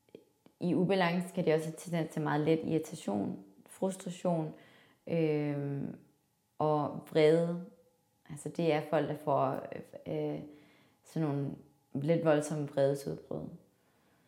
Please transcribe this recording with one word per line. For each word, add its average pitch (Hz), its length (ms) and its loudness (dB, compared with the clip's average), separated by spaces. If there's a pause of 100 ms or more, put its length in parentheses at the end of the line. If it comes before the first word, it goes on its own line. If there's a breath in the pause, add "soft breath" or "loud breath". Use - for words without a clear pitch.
(600)
i 175 140 0
ubalance 180 600 2
kan 175 100 0
de 156 80 4
også 160 140 2
have 160 100 -8
tendens 165 360 -4
til 160 80 -4
meget 147 200 0
let 160 220 4
irritation, 170 760 -2 (260)
frustration, 175 880 -4 (540 loud breath)
øhm, 147 880 0 (640)
og 151 400 0 (100)
vrede. 170 560 6 (640)
Altså, 151 200 -10
det 165 240 2
er 151 160 2
folk, 147 180 2
der 151 160 -4
får, 139 360 2 (480)
øh, 151 320 -4 (640 loud breath)
sådan 156 260 -2
nogle 139 200 -2 (440)
lidt 160 320 2
voldsomme 151 420 2
vredesudbrud. 143 800 -2 (800 soft breath)